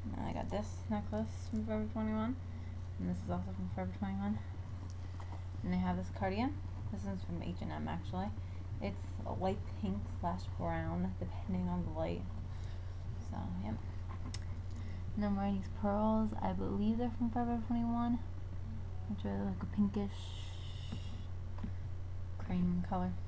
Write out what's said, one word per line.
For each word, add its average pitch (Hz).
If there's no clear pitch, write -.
And -
then 214
I 196
got 175
this 214
necklace 214
from 214
Forever 214
twenty-one. 220
And 180
this 175
is -
also 175
from 185
Forever 185
twenty-one. 196
And 180
I 180
have 180
this 185
cardigan. 208
This -
one's 196
from 170
H 87
and 85
M, 76
actually. 180
It's 196
a -
light 190
pink 208
slash 175
brown, 170
depending 180
on 180
the -
light. 170
So, -
yep. 208
And 208
I'm 202
wearing 202
these 190
pearls. 214
I 185
believe 196
they're 240
from 240
Forever 240
twenty-one. 233
It's 190
really 202
like 190
a -
pinkish 202
cream 180
color. 180